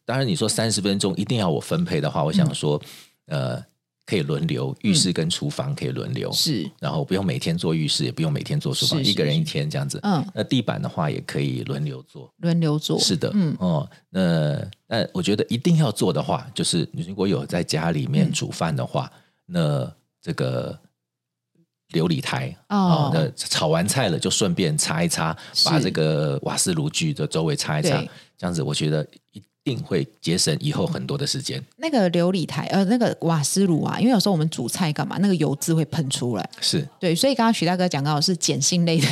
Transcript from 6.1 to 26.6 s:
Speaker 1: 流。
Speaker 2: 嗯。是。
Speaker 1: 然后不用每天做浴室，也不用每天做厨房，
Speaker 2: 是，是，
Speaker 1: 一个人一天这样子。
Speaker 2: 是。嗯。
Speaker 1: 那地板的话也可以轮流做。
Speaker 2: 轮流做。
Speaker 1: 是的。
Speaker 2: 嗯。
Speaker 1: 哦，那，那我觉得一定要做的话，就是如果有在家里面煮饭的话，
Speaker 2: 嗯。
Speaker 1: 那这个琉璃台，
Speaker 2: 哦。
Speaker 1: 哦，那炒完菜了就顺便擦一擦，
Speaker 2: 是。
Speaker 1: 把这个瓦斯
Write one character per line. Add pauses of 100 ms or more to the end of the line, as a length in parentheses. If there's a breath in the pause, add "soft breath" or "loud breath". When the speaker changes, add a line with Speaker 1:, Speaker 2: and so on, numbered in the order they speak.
Speaker 1:
流。
Speaker 2:
嗯。
是。
Speaker 1:
然
后
不
用
每
天
做
浴
室，
也
不
用
每
天
做
厨
房，
Speaker 2:
是，
是，
Speaker 1:
一
个
人
一
天
这
样
子。
Speaker 2:
是。
嗯。
Speaker 1:
那
地
板
的
话
也
可
以
轮
流
做。
Speaker 2:
轮
流
做。
Speaker 1:
是
的。
Speaker 2:
嗯。
Speaker 1:
哦， (220 soft breath)
那， (240)
那
我
觉
得
一
定
要
做
的
话，
就
是
如
果
有
在
家
里
面
煮
饭
的
话， (360 soft breath)
Speaker 2:
嗯。
Speaker 1:
那 (300)
这
个 (1160)
琉
璃
台， (140)
Speaker 2:
哦。
Speaker 1:
哦，
那
炒
完
菜
了
就
顺
便
擦
一
擦， (160 loud breath)
Speaker 2:
是。
Speaker 1:
把
这
个
瓦
斯